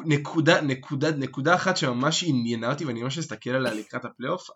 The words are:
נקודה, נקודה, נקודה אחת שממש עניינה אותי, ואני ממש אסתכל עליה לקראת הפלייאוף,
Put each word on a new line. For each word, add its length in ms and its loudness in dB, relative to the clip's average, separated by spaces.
נקודה, 560 4
נקודה, 500 -2
נקודה 440 0
אחת 220 2
שממש 480 0
עניינה 460 2
אותי, 140 -2
ואני 180 -4
ממש 160 -4
אסתכל 320 -6
עליה 240 0
לקראת 300 -8
הפלייאוף, 520 -6